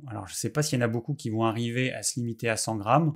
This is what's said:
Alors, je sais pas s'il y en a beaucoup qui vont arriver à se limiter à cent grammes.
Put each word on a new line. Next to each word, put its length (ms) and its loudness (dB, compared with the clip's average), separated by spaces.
Alors, 200 -8
je 80 -12
sais 140 -2
pas 140 0
s'il 160 0
y 40 2
en 40 4
a 20 4
beaucoup 240 -2
qui 160 -6
vont 160 0
arriver 480 0
à 100 -8
se 160 -2
limiter 300 -2
à 80 2
cent 200 -2
grammes. 400 4